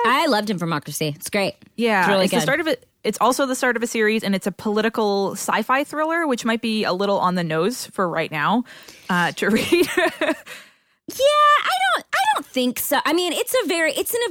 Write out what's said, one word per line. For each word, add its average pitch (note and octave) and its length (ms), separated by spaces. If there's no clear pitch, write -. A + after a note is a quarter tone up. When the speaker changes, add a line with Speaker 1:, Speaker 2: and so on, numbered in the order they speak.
Speaker 1:
I D#4+ 220
loved G#3+ 200
Infomocracy. D#3+ 680
It's - 140
great. G3 260
Speaker 2:
Yeah, A3 260
Speaker 1:
It's F3 80
really F#3+ 160
Speaker 2:
it's G3 60
the F#3 60
Speaker 1:
good. E3 60
Speaker 2:
start C#4 180
of D#4 60
it. - 200
It's G#3 160
also B3+ 260
the B3+ 100
start B3 200
of A3+ 80
a A#3 40
series, A3 360
and G3 120
it's F#3+ 120
a F#3 60
political G#3 800
sci-fi A3 500
thriller, D#4+ 440
which B3 180
might A3+ 160
be A3 240
a - 80
little G3 260
on F3+ 160
the F3+ 80
nose E3+ 440
for F#3+ 220
right D#3+ 220
now, E3 320
uh, F3 240
to - 160
<laughs> - 0
read. D#4+ 400
Speaker 1:
Yeah, C5 140
I F5+ 100
don't, - 180
I D#5+ 60
don't C#4+ 100
think B3 340
so. - 240
I D4 100
mean, F4 200
it's A4 200
a - 20
very, E4 260
it's - 200
in A#4 180